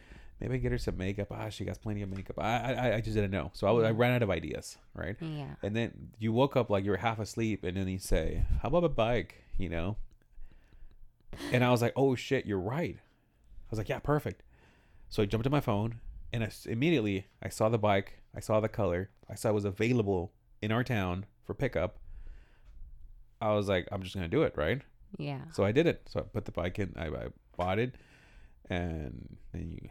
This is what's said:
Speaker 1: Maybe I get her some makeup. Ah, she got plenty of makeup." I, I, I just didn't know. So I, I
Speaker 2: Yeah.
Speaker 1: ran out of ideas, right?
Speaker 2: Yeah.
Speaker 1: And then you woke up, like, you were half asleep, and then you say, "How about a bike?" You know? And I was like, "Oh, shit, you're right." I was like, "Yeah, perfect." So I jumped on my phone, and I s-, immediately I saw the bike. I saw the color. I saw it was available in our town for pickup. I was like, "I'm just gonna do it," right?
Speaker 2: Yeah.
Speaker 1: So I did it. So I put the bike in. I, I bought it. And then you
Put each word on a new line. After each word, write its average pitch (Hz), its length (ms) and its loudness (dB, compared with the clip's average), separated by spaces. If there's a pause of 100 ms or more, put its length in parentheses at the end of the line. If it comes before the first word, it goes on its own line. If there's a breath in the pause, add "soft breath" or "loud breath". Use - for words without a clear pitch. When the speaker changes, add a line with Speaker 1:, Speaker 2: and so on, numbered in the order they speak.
(400 loud breath)
Speaker 1:
Maybe 113 140 -4
I 131 40 0
get 123 120 -2
her 120 80 0
some 90 180 -4
makeup. 98 360 -2
Ah, 110 160 -6
she 101 160 -8
got 92 160 -6
plenty 104 220 -4
of 95 80 -6
makeup." 95 280 -8
I, 117 360 0
I, 120 220 2
I 113 40 0
just 107 140 -2
didn't 101 180 2
know. 78 220 -2
So 101 120 0
I, 98 40 6 (160)
I 110 40 4
Speaker 2:
Yeah. - 60 4
Speaker 1:
ran 120 160 6
out 123 100 4
of 98 80 2
ideas, - 480 -4 (160)
right? 87 260 -6
Speaker 2:
Yeah. 151 420 -8
Speaker 1:
And 104 120 -2
then - 360 -2 (100)
you 110 120 0
woke 131 240 4
up, 117 140 2
like, 98 140 2
you 101 80 2
were 92 40 4
half 113 220 0
asleep, 110 460 -2
and 90 120 -2
then 95 120 0
you 92 100 -2
say, 82 460 2 (180)
"How 107 60 0
about 170 160 4
a 160 40 6
bike?" 113 540 0 (160)
You 95 100 2
know? 85 280 -2 (1600 soft breath)
And 123 120 6
I 123 60 6
was 120 120 6
like, 120 140 4
"Oh, 135 180 4
shit, - 320 0
you're 98 140 0
right." 120 380 -2
I - 720 -20
was 110 80 -2
like, 104 100 -2
"Yeah, 131 100 -2
perfect." - 440 0 (680 soft breath)
So - 140 2
I 101 40 2
jumped 110 200 2
on 139 60 0
my 147 80 4
phone, 113 400 0 (320)
and 113 120 0
I - 20 -2
s-, - 200 -10
immediately 113 600 2 (160)
I 92 60 -6
saw 110 200 2
the 117 100 4
bike. 101 440 2 (120)
I - 60 -10
saw 110 200 2
the 110 80 2
color. 92 420 0 (180)
I - 60 -12
saw 110 160 0
it 104 40 4
was 104 100 2
available 101 680 2 (300)
in 107 100 0
our 123 120 2
town 95 420 -2 (180)
for 92 100 -4
pickup. 92 440 -2 (1400 soft breath)
I 107 140 2
was 101 140 2
like, 92 240 2
"I'm 95 100 -4
just 92 120 -8
gonna 90 140 -4
do 147 140 4
it," - 140 0
right? 90 260 0 (360)
Speaker 2:
Yeah. 139 240 -8 (100)
Speaker 1:
So 104 120 2
I 104 80 4
did 160 140 4
it. - 220 0
So - 120 -4
I - 20 0
put - 220 -6
the - 80 -10
bike 87 260 -4
in. 98 180 -2
I, 82 100 -4
I 60 200 -6 (300)
bought 92 220 0
it. 127 160 0 (760 soft breath)
And 80 680 -4 (140)
then 82 180 -8
you - 200 -12